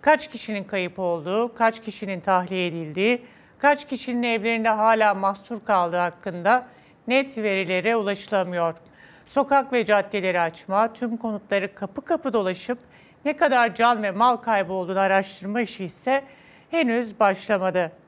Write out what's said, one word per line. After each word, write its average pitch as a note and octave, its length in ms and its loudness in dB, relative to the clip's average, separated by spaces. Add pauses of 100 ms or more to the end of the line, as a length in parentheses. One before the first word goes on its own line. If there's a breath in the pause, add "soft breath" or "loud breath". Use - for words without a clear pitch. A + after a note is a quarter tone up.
Kaç D4+ 260 4
kişinin G#3+ 360 -8
kayıp F3+ 360 -6
olduğu, F#3 560 -2
kaç A3+ 260 0
kişinin G3 380 -8
tahliye F3+ 480 0
edildiği, E3+ 540 -2 (380 loud breath)
kaç C#4+ 280 2
kişinin A#3+ 360 -6
evlerinde A3+ 460 0
hala G#3+ 440 4
mahsur G3 520 -4
kaldığı F3+ 320 2
hakkında F3 720 0 (400 loud breath)
net C4+ 300 0
verilere F#3+ 580 0
ulaşılamıyor. F#3+ 800 -2 (520 loud breath)
Sokak C4+ 480 0
ve A#3 120 0
caddeleri G3 560 0
açma, G3 520 -2
tüm A#3 240 -6
konutları G3+ 580 -4
kapı G3+ 300 -10
kapı D#4 280 -2
dolaşıp G3 440 -2 (480 soft breath)
ne D4 100 -2
kadar B3+ 400 2
can A#3 280 2
ve G3+ 80 -2
mal A#3 260 2
kaybı G3+ 360 0
olduğunu F#3 260 -2
araştırma G3 640 0
işi G3+ 240 -6
ise C4 380 -2 (480 loud breath)
henüz A#3+ 480 0
başlamadı. F#3 720 0 (160)